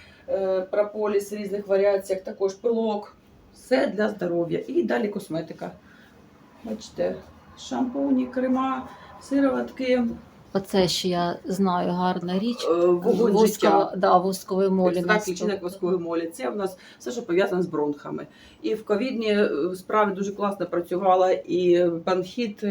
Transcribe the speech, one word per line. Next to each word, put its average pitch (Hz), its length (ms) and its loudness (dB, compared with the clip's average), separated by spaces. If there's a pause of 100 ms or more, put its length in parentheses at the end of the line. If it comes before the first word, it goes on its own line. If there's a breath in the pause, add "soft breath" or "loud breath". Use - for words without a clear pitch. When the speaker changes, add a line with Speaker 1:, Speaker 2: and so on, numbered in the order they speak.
(300 loud breath)
Speaker 1:
е, 190 320 0
прополіс 208 720 -2
в 208 40 -6
різних 202 320 -6
варіаціях, 196 560 2
також 196 300 -4
пилок. 226 640 -2 (380)
Все 269 340 0
для 214 220 0
здоров'я. 170 580 -2
І - 160 0
далі 240 240 0
косметика. 175 640 -8 (920 loud breath)
Бачите, 190 520 -6 (440)
шампуні, 262 680 -2
крема, 254 600 -2 (340 loud breath)
сироватки. 254 840 0 (500)
Speaker 2:
Оце 190 340 2
ще - 200 -2
я 175 380 0
знаю, 180 460 0
гарна 180 480 0
річ. 240 260 -4
Speaker 1:
Е, 160 80 2 (120)
вогонь 180 460 4
Speaker 2:
Воскова-, 214 160 6
Speaker 1:
життя. 202 500 2
Speaker 2:
да, 190 200 6
восковий 190 520 0
молі 185 280 2
Speaker 1:
Екстракт 185 220 2
Speaker 2:
нас 202 100 -4
Speaker 1:
лічинок 190 240 -2
Speaker 2:
тут. 185 100 -6
Speaker 1:
воскової 180 360 -2
молі. 165 340 -4
Це 254 160 -6
в 220 60 -6
нас 190 220 -4 (220 loud breath)
все, - 120 -8
що 240 100 -8
пов'язане 185 420 2
з 170 40 -2
бронхами. 147 600 -4 (340 loud breath)
І 220 140 -2
в - 100 -8
ковідні, 220 460 -2
е, 208 180 4 (260)
справі 208 400 0
дуже 202 160 -4
класно 196 340 -4
працювала, 185 680 2
і 180 520 2 (220)
бронхіт, 190 640 -2